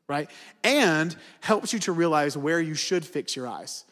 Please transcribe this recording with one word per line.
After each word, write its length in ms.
right? 220
And 520
helps 340
you 60
to 120
realize 460
where 240
you 120
should 320
fix 300
your 120
eyes. 440